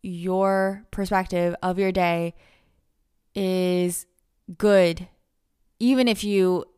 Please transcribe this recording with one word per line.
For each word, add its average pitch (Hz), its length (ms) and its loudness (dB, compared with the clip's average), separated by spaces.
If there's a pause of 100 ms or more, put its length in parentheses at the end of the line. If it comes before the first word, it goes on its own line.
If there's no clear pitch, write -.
your 190 880 -2
perspective 180 720 -2
of 185 160 -2
your 190 140 0
day 170 420 -2 (1000)
is 180 720 -2 (500)
good, 185 500 4 (720)
even 254 280 2
if 208 160 0
you 190 420 0 (120)